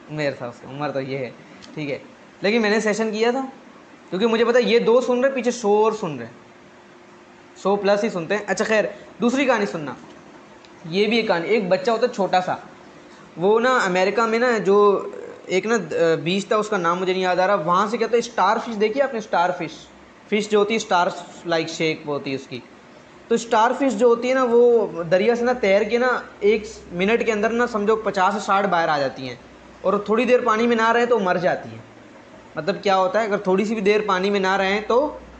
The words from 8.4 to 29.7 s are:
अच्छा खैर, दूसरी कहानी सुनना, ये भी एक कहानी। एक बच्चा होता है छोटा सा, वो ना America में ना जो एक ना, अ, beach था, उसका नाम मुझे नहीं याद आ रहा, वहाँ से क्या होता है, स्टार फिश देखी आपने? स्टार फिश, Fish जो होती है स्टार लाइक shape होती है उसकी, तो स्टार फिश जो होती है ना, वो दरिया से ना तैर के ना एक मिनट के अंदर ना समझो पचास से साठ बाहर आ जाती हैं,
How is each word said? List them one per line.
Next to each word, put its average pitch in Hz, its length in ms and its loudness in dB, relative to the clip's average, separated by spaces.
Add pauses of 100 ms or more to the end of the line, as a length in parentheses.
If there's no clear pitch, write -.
अच्छा 190 200 -4
खैर, 214 280 0 (280)
दूसरी 254 240 0
कहानी 233 200 2
सुनना, 151 320 -8 (880)
ये 190 180 0
भी 226 140 0
एक 220 80 -2
कहानी। 170 200 0
एक 202 220 0
बच्चा 190 220 0
होता 226 160 0
है - 60 -2
छोटा 185 260 0
सा, 151 200 -4 (800)
वो 202 220 4
ना 254 200 2
America 196 480 0
में 226 120 0
ना 240 200 0
जो 190 180 2 (720)
एक 185 160 -2
ना, 226 100 0
अ, 165 400 0
beach 180 360 -2
था, 220 60 2
उसका 208 200 -2
नाम 175 200 0
मुझे 185 160 -2
नहीं 185 100 -2
याद 180 160 0
आ 185 60 4
रहा, 202 100 2
वहाँ 175 340 0
से 233 80 -4
क्या - 100 0
होता 233 100 0
है, 226 40 2
स्टार 214 380 0
फिश 226 160 -10
देखी 214 240 0
आपने? 233 220 -2
स्टार 185 300 0
फिश, - 360 -8 (420)
Fish 208 200 -2
जो 208 100 4
होती 208 140 2
है 220 60 0
स्टार 180 340 0 (340)
लाइक 165 220 -2
shape 156 380 -2
होती 139 240 -4
है 135 40 -4
उसकी, 127 260 -10 (680)
तो 233 80 2
स्टार 233 360 2
फिश 269 200 0
जो 233 160 4
होती 233 180 0
है 254 80 2
ना, 262 80 2
वो 233 600 4
दरिया 190 320 2
से 233 80 -2
ना 247 100 2
तैर 208 300 2
के 220 140 -2
ना 240 320 0 (140)
एक 208 280 2 (220)
मिनट 208 300 0
के 220 80 -2
अंदर 220 200 0
ना 233 140 0
समझो 220 300 0
पचास 196 380 0
से 214 60 -4
साठ 202 260 0
बाहर 170 240 2
आ 151 100 2
जाती 135 280 -4
हैं, 120 120 -12 (460)